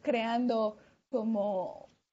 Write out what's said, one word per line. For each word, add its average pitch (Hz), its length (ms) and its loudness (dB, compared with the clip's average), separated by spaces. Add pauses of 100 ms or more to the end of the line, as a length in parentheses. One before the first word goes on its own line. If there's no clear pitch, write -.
creando 233 760 0 (320)
como 208 840 -2 (200)